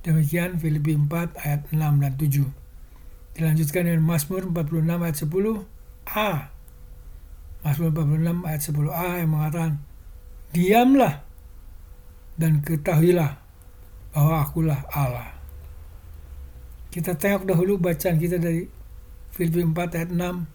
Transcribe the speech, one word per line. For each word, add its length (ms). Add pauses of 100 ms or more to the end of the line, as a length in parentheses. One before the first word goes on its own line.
Demikian 560
Filipi 400
empat 480
ayat 320
enam 240
dan 160
tujuh. 320 (880)
Dilanjutkan 480
dengan 180
Mazmur 460
empat 180
puluh 160
enam 220
ayat 160
sepuluh 480 (400)
A. 420 (1080)
Mazmur 320
empat 160
puluh 160
enam 140 (100)
ayat 160
sepuluh 320
A 240
yang 100
mengatakan, 460 (800)
"Diamlah 640 (1120)
dan 300
ketahuilah 720 (800)
bahwa 240
akulah 400 (100)
Allah." 460 (1500)
Kita 260
tengok 300
dahulu 320
bacaan 400
kita 240
dari 240 (680)
Filipi 320
empat 380
ayat 160
enam. 380